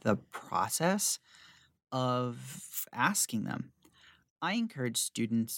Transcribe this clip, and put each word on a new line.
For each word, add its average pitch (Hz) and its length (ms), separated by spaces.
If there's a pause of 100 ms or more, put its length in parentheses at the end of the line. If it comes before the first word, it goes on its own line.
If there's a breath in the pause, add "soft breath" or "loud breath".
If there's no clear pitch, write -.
the 107 140
process - 1000 (760 loud breath)
of 127 1000
asking 123 520
them?" - 260 (720 loud breath)
I 175 100
encourage 143 440
students 113 600